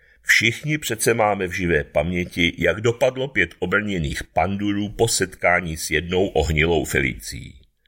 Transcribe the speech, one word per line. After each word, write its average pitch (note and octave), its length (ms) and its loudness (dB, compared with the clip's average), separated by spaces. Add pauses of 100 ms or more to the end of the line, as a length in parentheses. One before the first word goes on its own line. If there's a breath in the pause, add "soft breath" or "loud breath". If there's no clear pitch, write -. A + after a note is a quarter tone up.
(220 soft breath)
Všichni D3 560 0
přece A#2 360 0
máme G2+ 340 2
v F2 40 -8
živé E2+ 320 0
paměti, F2 720 0
jak E2+ 240 0
dopadlo B2+ 460 0
pět F#2+ 320 -2
obrněných F#2 640 -2
pandurů G2+ 680 -2
po A2+ 180 2
setkání F2 720 0
s - 140 -8
jednou F2 360 2
ohnilou D#2 580 2
Felicií. C2 760 -4 (260)